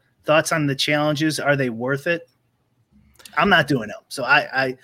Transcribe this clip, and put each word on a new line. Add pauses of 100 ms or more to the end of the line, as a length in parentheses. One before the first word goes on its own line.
(240)
thoughts
on
the
challenges.
Are
they
worth
it? (1120)
I'm
not
doing
them,
so
I,
I,